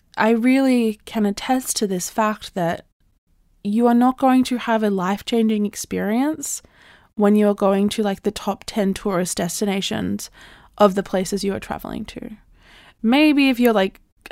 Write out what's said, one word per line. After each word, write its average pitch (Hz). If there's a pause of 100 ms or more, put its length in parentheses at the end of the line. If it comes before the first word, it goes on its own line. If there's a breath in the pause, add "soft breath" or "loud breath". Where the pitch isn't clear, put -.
(160)
I 214
really 240
can 214
attest 254
to 214
this 185
fact 214
that 175 (800)
you 214
are 240
not 247
going 254
to 247
have 220
a 214
life-changing 208
experience 226 (540 soft breath)
when 208
you're 208
going 202
to, 226
like, 196
the 208
top -
ten 196
tourist 185
destinations 196 (480 loud breath)
of 202
the 196
places 190
you 196
are 185
traveling -
to. - (640 soft breath)
Maybe 277
if 240
you're, 240
like, 196 (320)